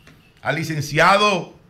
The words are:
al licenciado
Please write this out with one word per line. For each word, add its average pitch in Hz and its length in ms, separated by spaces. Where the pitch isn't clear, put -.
al 139 140
licenciado 165 1000